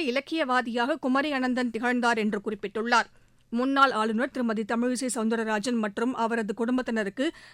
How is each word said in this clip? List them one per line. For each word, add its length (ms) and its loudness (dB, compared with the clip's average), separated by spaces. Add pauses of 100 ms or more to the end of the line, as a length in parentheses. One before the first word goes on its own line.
இலக்கியவாதியாக 920 0
குமரி 300 2
அனந்தன் 400 0
திகழ்ந்தார் 480 2
என்று 180 0
குறிப்பிட்டுள்ளார். 680 0 (440)
முன்னாள் 480 4
ஆளுநர் 340 0
திருமதி 320 -2
தமிழிசை 500 0
சவுந்தரராஜன் 680 0
மற்றும் 320 -2 (100)
அவரது 300 0
குடும்பத்தினருக்கு 720 -2 (280)